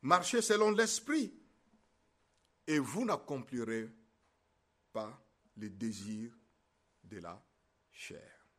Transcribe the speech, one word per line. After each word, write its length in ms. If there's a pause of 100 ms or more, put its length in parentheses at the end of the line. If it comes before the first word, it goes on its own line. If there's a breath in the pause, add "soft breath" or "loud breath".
« 0
Marchez 400
selon 280
l'esprit, 600 (1300)
et 120
vous 260
n'accomplirez 840 (1000)
pas 280 (360)
les 140
désirs 640 (720)
de 140
la 240 (480)
chair. » 560 (120)